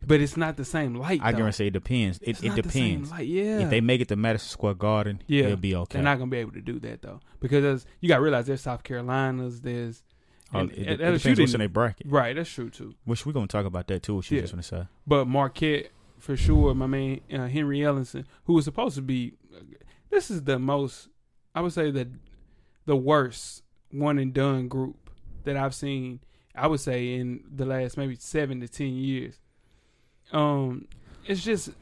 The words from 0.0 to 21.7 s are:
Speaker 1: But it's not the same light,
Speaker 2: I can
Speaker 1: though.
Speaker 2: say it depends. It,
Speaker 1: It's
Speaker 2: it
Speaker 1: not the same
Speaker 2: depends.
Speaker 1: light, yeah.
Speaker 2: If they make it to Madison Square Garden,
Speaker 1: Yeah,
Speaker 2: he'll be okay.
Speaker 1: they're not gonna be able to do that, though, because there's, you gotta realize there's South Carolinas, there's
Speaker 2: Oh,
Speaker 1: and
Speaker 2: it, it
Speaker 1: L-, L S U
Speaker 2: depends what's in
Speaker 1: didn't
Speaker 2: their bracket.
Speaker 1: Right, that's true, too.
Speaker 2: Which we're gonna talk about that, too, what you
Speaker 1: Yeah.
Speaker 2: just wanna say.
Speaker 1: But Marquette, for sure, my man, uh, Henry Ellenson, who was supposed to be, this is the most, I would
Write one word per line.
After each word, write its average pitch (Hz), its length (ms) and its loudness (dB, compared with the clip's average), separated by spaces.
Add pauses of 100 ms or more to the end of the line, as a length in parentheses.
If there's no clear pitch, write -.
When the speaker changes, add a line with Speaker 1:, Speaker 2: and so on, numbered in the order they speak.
Speaker 1:
But 147 160 6
it's 143 160 -2
not 160 180 -2
the 139 80 -6
same 139 320 -2
light, 151 260 -2
Speaker 2:
I 113 120 2
can 110 100 2
Speaker 1:
though. 107 80 2
Speaker 2:
say 104 160 -2
it 98 60 0
depends. 98 460 0
It, - 100 -6
Speaker 1:
It's 113 140 -6
Speaker 2:
it - 60 -2
Speaker 1:
not 104 140 0
the 175 60 -4
same 127 200 2 (120)
Speaker 2:
depends. 143 100 -10
Speaker 1:
light, 160 160 -8
yeah. 208 340 0
Speaker 2:
If 175 80 0
they 120 120 4
make 120 200 4
it 123 80 0
to 101 60 0
Madison 110 340 0
Square 104 260 -2
Garden, 104 520 0
Speaker 1:
Yeah, 139 200 4
Speaker 2:
he'll 101 100 2
be 95 180 0
okay. 90 220 -4
Speaker 1:
they're 139 60 2
not 143 160 2
gonna 127 120 -4
be 127 60 -2
able 113 160 -6
to - 80 -14
do 117 180 -8
that, 113 220 -12
though, - 180 -14 (220)
because 139 220 4
there's, 135 220 2 (140)
you 175 80 0
gotta 147 140 8
realize 135 260 4
there's 135 140 -2
South 120 220 -6
Carolinas, 127 760 -2
there's 120 420 -6 (500)
Speaker 2:
Oh, 101 60 0
Speaker 1:
and 92 120 -2
Speaker 2:
it, - 60 -14 (100)
it 147 140 -2
Speaker 1:
L-, 165 80 2
L 175 60 4
S 156 100 0
U 131 60 8
Speaker 2:
depends 117 100 6
what's 135 140 6
in 120 40 0
Speaker 1:
didn't - 0 -
Speaker 2:
their 104 100 0
bracket. 107 400 0
Speaker 1:
Right, 131 240 2
that's 160 160 -4
true, 117 200 -10
too. 110 240 -16 (100)
Speaker 2:
Which 117 220 -2
we're 151 80 -4
gonna 120 140 -2
talk 104 180 -2
about 90 220 -4
that, 92 160 -4
too, 104 120 -2
what 92 160 -6
you 147 60 4
Speaker 1:
Yeah. - 60 0
Speaker 2:
just - 100 -8
wanna 87 100 -8
say. 90 240 -8 (180)
Speaker 1:
But 143 220 4
Marquette, 139 640 0 (260)
for 139 200 -4
sure, 147 360 6
my 131 140 0
man, 135 320 -2 (120)
uh, 131 160 -4
Henry 143 320 0
Ellenson, 135 440 0 (220)
who 170 80 4
was 160 100 6
supposed 175 320 -2
to 139 60 -6
be, 131 320 -2 (760)
this 403 220 2
is 165 140 -4
the 135 120 2
most, 139 520 -2 (440)
I 156 60 -4
would 170 140 -2